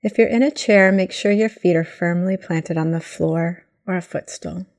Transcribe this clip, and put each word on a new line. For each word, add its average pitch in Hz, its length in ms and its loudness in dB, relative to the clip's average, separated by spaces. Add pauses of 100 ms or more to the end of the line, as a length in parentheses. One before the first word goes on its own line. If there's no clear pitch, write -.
If 208 160 -4
you're 226 100 4
in 233 140 0
a 277 80 4
chair, 196 420 4
make 190 200 0
sure - 200 -2
your 214 180 2
feet 180 260 0
are 165 80 2
firmly 175 520 -2
planted 165 420 -4
on 160 140 0
the 165 80 -2
floor 165 640 -4 (200)
or 185 100 -6
a 180 60 -4
footstool. - 640 -12 (140)